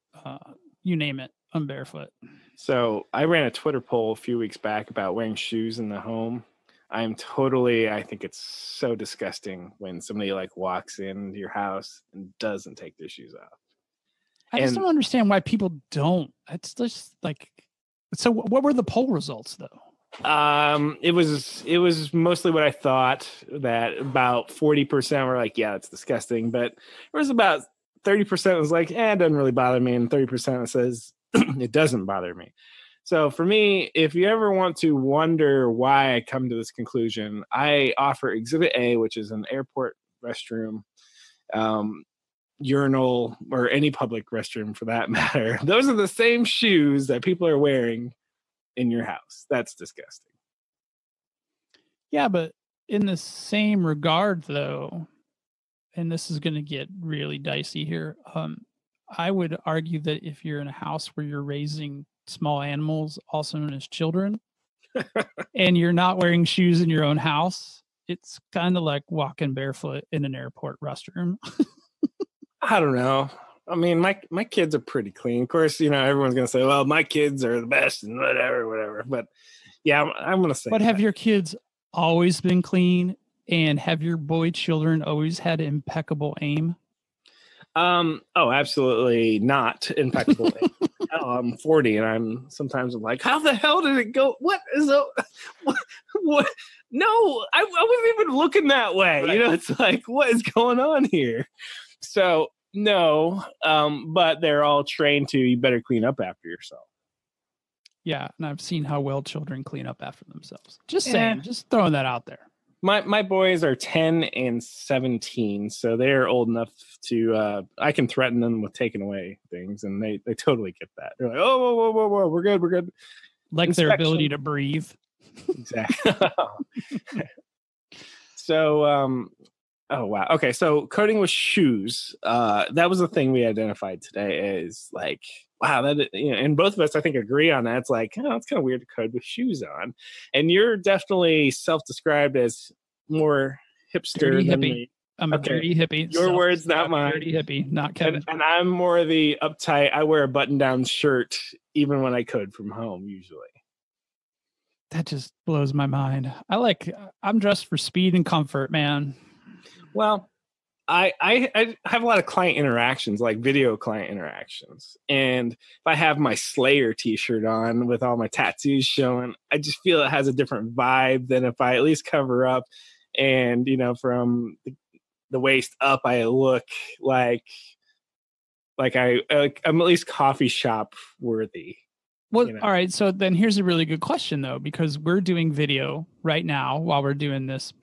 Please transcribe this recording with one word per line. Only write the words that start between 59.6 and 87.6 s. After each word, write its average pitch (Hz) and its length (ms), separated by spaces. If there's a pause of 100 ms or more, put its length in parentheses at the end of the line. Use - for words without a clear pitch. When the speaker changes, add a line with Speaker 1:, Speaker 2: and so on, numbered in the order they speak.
Speaker 1:
argue 160 360
that 151 260
if 147 180
you're 147 160
in 143 60
a 139 60
house 156 360
where 151 160
you're 143 180
raising 147 640 (220)
small 147 340
animals, 151 580 (100)
also 151 280
known 147 160
as 135 140
children, 185 520 (560)
Speaker 2:
<laughs> - 600
Speaker 1:
and 185 220
you're 170 160
not 180 260
wearing 170 260
shoes 175 360
in 165 80
your 156 140
own 147 140
house, 160 640 (240)
it's - 320 (140)
kinda 180 280
like 143 300
walking 143 420
barefoot 135 580
in 147 140
an 135 100
airport 131 460
restroom. 175 640
<laughs> - 1160
Speaker 2:
I 226 180
don't 143 160
know. 135 340 (380)
I 175 80
mean, 170 240
my, 196 200 (100)
my 190 140
kids 160 320
are 131 40
pretty 107 320
clean. 120 320
Of 123 60
course, 160 300
you 151 100
know, 139 140
everyone's 135 320
gonna 123 120
say, 127 180
"Well, 139 200
my 156 180
kids 147 400
are 120 180
the 117 60
best," 135 360
and 113 160
whatever, 127 480
whatever. 110 380
But 127 220 (560)
yeah, 147 180
I'm, 151 160
I'm 190 240
gonna 151 140
say - 160
Speaker 1:
But 220 100
have 214 160
Speaker 2:
that. 196 40
Speaker 1:
your 208 120
kids 196 420 (380)
always 170 480
been 180 200
clean? 180 540 (320)
And 156 320
have 165 220
your 165 160
boy 165 320
children 160 540
always 156 340
had 160 240
impeccable 147 800
aim? 156 340 (1000)